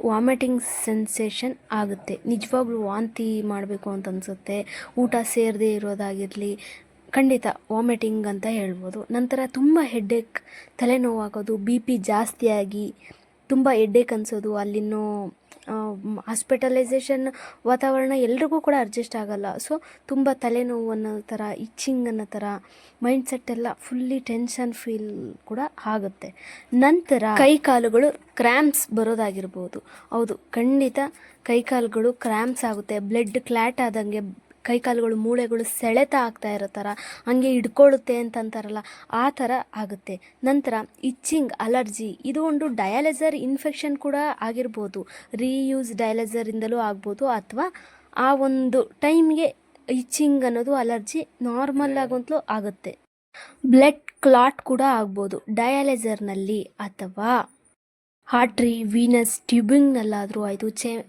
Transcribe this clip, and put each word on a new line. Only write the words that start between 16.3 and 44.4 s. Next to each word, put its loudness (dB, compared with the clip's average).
ವಾತಾವರಣ 2
ಎಲ್ರಿಗೂ 0
ಕೂಡ -2
ಅಡ್ಜಸ್ಟ್ -4
ಆಗಲ್ಲ. -6
So -6
ತುಂಬ 2
ತಲೆನೋವು -2
ಅನ್ನೋ -6
ಥರ, -8
ಇಚ್ಚಿಂಗ್ -4
ಅನ್ನೋ -4
ಥರ -10
ಮೈಂಡ್‌ಸೆಟ್ -2
ಎಲ್ಲ -4
ಫುಲ್ಲಿ -6
ಟೆನ್ಷನ್ -4
ಫೀಲ್ -8
ಕೂಡ -8
ಆಗುತ್ತೆ. -4
ನಂತರ 6
ಕೈ 8
ಕಾಲುಗಳು 2
ಕ್ರ್ಯಾಂಪ್ಸ್ 2
ಬರೋದಾಗಿರ್ಬೋದು. -4
ಹೌದು, -2
ಖಂಡಿತ 2
ಕೈ 2
ಕಾಲುಗಳು 0
ಕ್ರ್ಯಾಂಪ್ಸ್ -2
ಆಗುತ್ತೆ, -4
ಬ್ಲಡ್ -2
ಕ್ಲಾಟ್ 0
ಆದಂಗೆ -4
ಕೈ 0
ಕಾಲುಗಳು, 0
ಮೂಳೆಗಳು 0
ಸೆಳೆತ 2
ಆಗ್ತಾ -4
ಇರೋ -4
ಥರ, -10
ಹಂಗೆ 4
ಹಿಡ್ಕೊಳ್ಳುತ್ತೆ 4
ಅಂತ -6
ಅಂತಾರಲ್ಲ, -8
ಆ 2
ಥರ -2
ಆಗುತ್ತೆ. -10
ನಂತರ 2
ಇಚ್ಚಿಂಗ್, -2
ಅಲರ್ಜಿ, -2
ಇದು -2
ಒಂದು 0
ಡಯಾಲಿಸರ್ 0
ಇನ್ಫೆಕ್ಷನ್ -4
ಕೂಡ -4